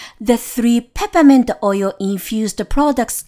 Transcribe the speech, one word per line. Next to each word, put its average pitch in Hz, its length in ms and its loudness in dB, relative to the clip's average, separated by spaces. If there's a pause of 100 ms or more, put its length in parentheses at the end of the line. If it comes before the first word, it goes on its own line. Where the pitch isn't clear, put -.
(200)
the 233 160 2
three 233 440 0
peppermint 277 720 2 (100)
oil-infused 196 1040 -4
products 277 600 -2